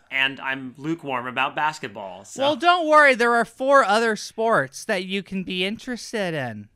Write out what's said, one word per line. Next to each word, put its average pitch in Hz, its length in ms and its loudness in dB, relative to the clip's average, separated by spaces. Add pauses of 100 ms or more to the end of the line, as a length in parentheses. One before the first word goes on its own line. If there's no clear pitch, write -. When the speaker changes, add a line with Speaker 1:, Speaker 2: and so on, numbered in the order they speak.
(120)
Speaker 1:
and 135 280 -2
I'm 131 380 -8
lukewarm 135 500 -6
about 131 280 -2
basketball. 104 680 -6
So. - 160 -10
Speaker 2:
Well, 294 140 2
don't 339 320 2
worry. 302 280 8
There 240 200 2
are 233 100 2
four 269 400 4
other 220 300 2
sports 208 720 -2
that 190 200 -2
you 190 180 -4
can 190 200 -6
be 185 200 -4
interested 208 720 -6
in. 113 420 -8